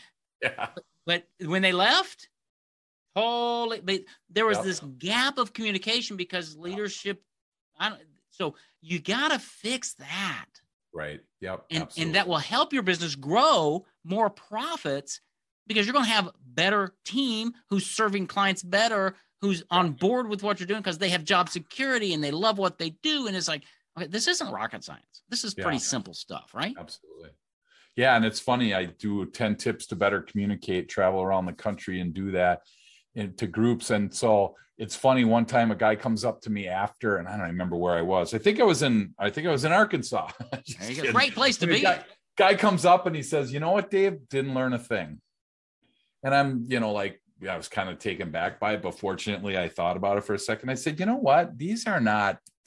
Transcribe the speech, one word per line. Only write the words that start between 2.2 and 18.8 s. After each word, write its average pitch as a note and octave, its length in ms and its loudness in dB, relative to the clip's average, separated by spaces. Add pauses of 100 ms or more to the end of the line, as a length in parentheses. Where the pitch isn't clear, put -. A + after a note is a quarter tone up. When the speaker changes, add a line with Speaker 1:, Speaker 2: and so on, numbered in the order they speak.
Speaker 2:
totally, A#3+ 640 -2
but F#3+ 200 -2 (280)
there G#3 160 2
was G#3 120 4
Speaker 1:
Yep. - 80 -2
Speaker 2:
this F#3 140 -4 (180)
gap A#3+ 400 -2
of A#3+ 160 -2
communication G#3+ 640 -4
because F3 380 -6
Speaker 1:
Yep. D#3 80 -18
Speaker 2:
leadership, G3 600 -6 (560)
I G3+ 100 -2
don't, G#3 120 -12 (300)
so D#3 240 -4 (260)
you E3 180 -4
gotta B3+ 400 0
fix - 540 -8
that. D3 540 -8 (460)
Speaker 1:
Right. D2+ 280 -10 (200)
Yep. F#2 300 -10
Speaker 2:
And, D#3+ 120 -2
Speaker 1:
Absolutely. - 200 -8
Speaker 2:
and D#3+ 120 -2
that F#3+ 120 2
will E3+ 100 0
help B3+ 360 0
your B3+ 100 0
business E3+ 320 -2
grow F3 680 2 (180)
more G3+ 260 0
profits G#3+ 920 -8 (460)
because G#3+ 180 2
you're A#3+ 80 -2
gonna C4+ 140 4
have G#3 220 2 (160)
better F#3 500 0 (100)
team A#3 480 -2 (160)
who's F#3+ 160 0
serving G3+ 420 0
clients G3 360 0
better, G3 520 0 (260)